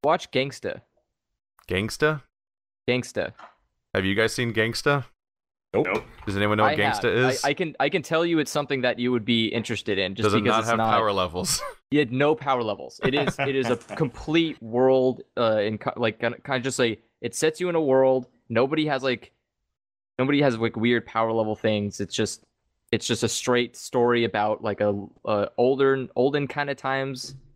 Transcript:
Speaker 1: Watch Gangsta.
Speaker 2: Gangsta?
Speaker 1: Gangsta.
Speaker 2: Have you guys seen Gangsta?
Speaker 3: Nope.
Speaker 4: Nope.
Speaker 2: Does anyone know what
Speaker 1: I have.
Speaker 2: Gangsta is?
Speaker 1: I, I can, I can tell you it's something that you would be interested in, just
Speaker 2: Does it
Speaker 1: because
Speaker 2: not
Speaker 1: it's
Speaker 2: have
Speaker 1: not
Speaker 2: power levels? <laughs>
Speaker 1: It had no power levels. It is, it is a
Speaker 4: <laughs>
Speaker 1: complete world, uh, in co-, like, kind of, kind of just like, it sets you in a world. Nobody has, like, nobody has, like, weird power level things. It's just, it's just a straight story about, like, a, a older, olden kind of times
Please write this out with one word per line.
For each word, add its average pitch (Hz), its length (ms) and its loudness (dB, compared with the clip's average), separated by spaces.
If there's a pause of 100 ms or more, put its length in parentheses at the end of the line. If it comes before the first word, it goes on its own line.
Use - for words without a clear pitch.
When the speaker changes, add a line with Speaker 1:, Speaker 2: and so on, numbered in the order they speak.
Speaker 1:
Watch 160 260 0
Gangsta. 127 520 -4 (840)
Speaker 2:
Gangsta? 131 540 -2 (680)
Speaker 1:
Gangsta. 120 440 -4 (640)
Speaker 2:
Have 98 100 2
you 98 100 0
guys 110 200 2
seen 120 180 -2
Gangsta? 117 520 0 (680)
Speaker 3:
Nope. - 200 0
Speaker 4:
Nope. 107 120 -2 (220)
Speaker 2:
Does 98 100 -2
anyone 104 220 2
know 107 60 4
what 147 140 2
Speaker 1:
I 104 40 2
have. 104 180 2
Speaker 2:
Gangsta 123 300 2
is? 131 140 -2
Speaker 1:
I, 143 60 2
I 147 40 0
can, 160 240 -6
I 139 100 0
can 170 140 -2
tell 165 240 0
you 165 140 2
it's 143 100 -2
something 143 320 -2
that 120 160 0
you 123 140 0
would 113 120 0
be 113 220 2
interested 107 520 -2
in, 98 180 -2
just 107 80 -2
Speaker 2:
Does 101 100 4
it 107 80 2
Speaker 1:
because 113 140 2
Speaker 2:
not 113 40 2
Speaker 1:
it's 113 80 -4
Speaker 2:
have 117 100 2
Speaker 1:
not 113 120 0
Speaker 2:
power 110 220 2
levels? 92 540 -2
<laughs> 523 60 -12 (200)
Speaker 1:
It 147 60 2
had 123 140 0
no 147 240 2
power 135 260 -2
levels. 101 400 -8
It 127 120 0
is, 147 260 0
it 139 160 -2
is 123 120 0
a 120 80 2
Speaker 4:
<laughs> - 200 -14
Speaker 1:
complete 156 680 -2
world, 127 600 2 (140)
uh, 113 240 2
in 107 180 0
co-, - 180 -4
like, 113 240 -2
kind 120 160 -2
of, - 80 -20
kind 135 140 -4
of 117 40 -4
just 131 160 -4
like, 117 240 0 (180)
it 120 140 -6
sets 156 240 0
you 180 100 -2
in 170 60 -4
a 165 60 2
world. 131 480 4 (200)
Nobody 135 380 2
has, 135 160 -2
like, 127 300 -4 (840)
nobody 143 260 2
has, 127 140 2
like, 113 200 -2
weird 117 280 2
power 113 280 0
level 110 240 0
things. 104 440 -2
It's 101 140 -6
just, - 300 -4 (480)
it's - 160 -2
just 120 160 0
a 113 40 0
straight 120 480 0
story 120 460 2
about, 107 400 0
like, 104 180 -4
a, 104 240 0 (200)
a 104 240 0 (100)
older, 135 560 2
olden 139 320 2
kind 143 240 -4
of 135 60 -4
times 135 580 -6 (220)